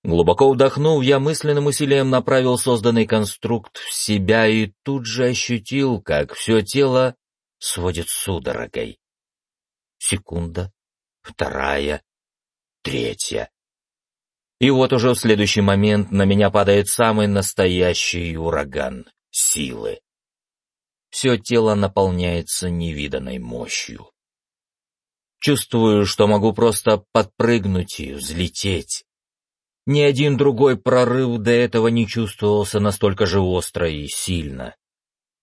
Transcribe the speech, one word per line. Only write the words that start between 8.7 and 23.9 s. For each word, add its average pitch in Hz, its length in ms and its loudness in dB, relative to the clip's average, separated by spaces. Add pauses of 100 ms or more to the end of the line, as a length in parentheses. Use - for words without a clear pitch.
Секунда, 85 760 -6 (500)
вторая, 71 800 -4 (800)
третья. - 680 -6 (1080)
И 127 120 4
вот 131 220 4
уже 127 180 2
в 120 80 0
следующий 107 420 2
момент 101 500 2
на 98 140 2
меня 98 260 4
падает 101 380 2
самый 107 400 2
настоящий 90 1080 0
ураган 73 680 -6 (240)
силы. 57 680 -4 (1120)
Всё 127 260 0
тело 110 400 2
наполняется 90 920 0
невиданной 71 680 -6
мощью. 60 720 -10 (1300)